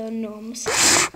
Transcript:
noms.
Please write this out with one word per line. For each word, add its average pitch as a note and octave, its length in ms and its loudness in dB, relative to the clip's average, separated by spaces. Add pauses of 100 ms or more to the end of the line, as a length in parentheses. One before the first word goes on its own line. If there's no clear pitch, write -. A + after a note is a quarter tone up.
(100)
noms. A3 560 -6 (500)